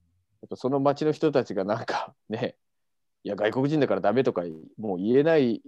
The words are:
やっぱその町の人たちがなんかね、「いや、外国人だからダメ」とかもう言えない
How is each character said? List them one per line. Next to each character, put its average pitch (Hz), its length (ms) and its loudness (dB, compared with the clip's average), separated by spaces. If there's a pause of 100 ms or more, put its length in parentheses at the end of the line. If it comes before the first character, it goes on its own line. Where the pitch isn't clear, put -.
(400)
や - 60 -20
っ - 20 -20
ぱ 98 80 -10
そ 127 120 -4
の 139 120 0
町 139 240 2
の 151 80 2
人 151 180 0
た 135 140 2
ち 95 100 -8
が 98 80 0
な 92 180 -2
ん - 40 -10
か - 320 -6 (120)
ね、 - 280 -6 (680)
「い 95 60 -10
や、 101 80 -4
外 107 160 0
国 131 160 0
人 156 100 0
だ 131 80 2
か 104 80 0
ら 95 60 -2
ダ 101 120 2
メ」 131 120 2
と 123 80 2
か 90 100 -4 (340)
も 104 200 -6
う - 20 -4
言 110 200 2
え 143 40 8
な 160 140 4
い 120 320 2